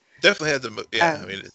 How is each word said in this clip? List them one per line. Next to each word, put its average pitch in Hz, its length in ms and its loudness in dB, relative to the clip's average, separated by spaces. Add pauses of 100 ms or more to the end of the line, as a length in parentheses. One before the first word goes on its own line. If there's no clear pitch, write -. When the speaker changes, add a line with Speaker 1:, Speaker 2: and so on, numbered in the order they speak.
(200)
Speaker 1:
Definitely 156 320 4
had 135 100 0
the 117 80 -6
mo-, 107 220 -10
yeah, 156 220 2
Speaker 2:
Um, 104 80 -10
Speaker 1:
I 92 40 -14
mean, 98 160 -8 (120)